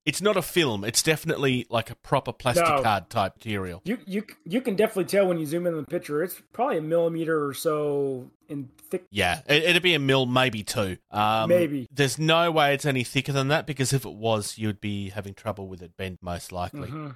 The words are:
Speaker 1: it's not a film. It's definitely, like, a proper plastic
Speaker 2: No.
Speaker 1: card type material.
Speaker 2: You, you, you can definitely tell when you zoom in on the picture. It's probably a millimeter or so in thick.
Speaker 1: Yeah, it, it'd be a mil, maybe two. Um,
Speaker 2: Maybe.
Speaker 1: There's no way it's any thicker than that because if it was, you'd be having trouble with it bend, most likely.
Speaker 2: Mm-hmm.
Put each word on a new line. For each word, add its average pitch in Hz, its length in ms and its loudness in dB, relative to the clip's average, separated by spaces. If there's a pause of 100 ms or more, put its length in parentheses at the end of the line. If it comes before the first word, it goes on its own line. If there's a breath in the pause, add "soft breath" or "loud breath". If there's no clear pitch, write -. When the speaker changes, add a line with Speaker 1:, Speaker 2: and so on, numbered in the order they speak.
Speaker 1:
it's 151 160 -2
not 202 160 2
a 175 60 2
film. 117 420 0
It's 113 180 0
definitely, 139 680 0
like, 117 180 -2
a - 60 -16
proper - 380 -2
plastic 165 340 2
Speaker 2:
No. 147 160 2
Speaker 1:
card 101 260 2
type 98 280 0
material. 92 480 -6
Speaker 2:
You, 247 220 -4
you, 202 180 -4 (200)
you 196 160 -2
can 233 140 -2
definitely 202 300 2
tell 196 220 4
when 175 120 2
you 156 80 -2
zoom 175 200 -2
in 170 80 0
on 156 60 -4
the 135 60 -8
picture. 147 360 -4
It's 180 200 -8 (100)
probably 233 260 0
a 156 40 -2
millimeter 165 640 0
or 139 80 -6
so 143 760 -2 (200)
in 143 200 -10 (220)
thick. 185 200 -6
Speaker 1:
Yeah, 90 360 0
it, 147 160 4
it'd 170 200 2
be 180 120 4
a 151 40 2
mil, 135 280 4
maybe 123 360 2
two. 95 360 -2 (120)
Um, 107 380 2
Speaker 2:
Maybe. 147 420 2
Speaker 1:
There's 139 280 0
no 165 320 4
way 147 240 4
it's 135 100 -4
any 131 200 0
thicker 139 280 -2
than 135 160 2
that 151 180 0
because 135 280 -2
if 135 100 0
it 90 80 -10
was, 107 460 -2
you'd 107 240 -4
be 101 280 -4
having 98 220 -10
trouble 101 340 -8
with 92 140 -14
it 87 160 -20
bend, 95 240 -8
most 87 320 -8
likely. 113 360 -8
Speaker 2:
Mm-hmm. 151 280 -10